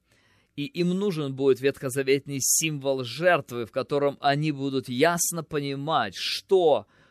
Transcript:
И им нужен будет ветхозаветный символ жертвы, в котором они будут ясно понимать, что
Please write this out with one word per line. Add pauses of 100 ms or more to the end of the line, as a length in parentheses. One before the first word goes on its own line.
(540)
И
им
нужен
будет
ветхозаветный
символ
жертвы,
в
котором
они
будут
ясно
понимать,
что (240)